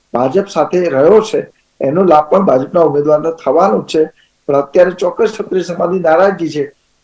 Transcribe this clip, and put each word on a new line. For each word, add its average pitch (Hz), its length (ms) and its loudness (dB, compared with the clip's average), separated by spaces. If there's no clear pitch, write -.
ભાજપ 135 340 -2
સાથે 175 420 -2
રહ્યો 156 320 4
છે, 147 260 -4
એનો 147 220 0
લાભ 151 260 2
પણ 190 160 2
ભાજપના 139 360 0
ઉમેદવારને 151 500 0
થવાનો 175 360 0
જ 147 40 -10
છે. 160 200 0
પણ 143 80 0
અત્યારે 175 360 2
ચોક્કસ 180 400 -2
ક્ષત્રિય 185 320 -6
સમાજની 175 360 -4
નારાજગી 170 500 2
છે, 143 220 -6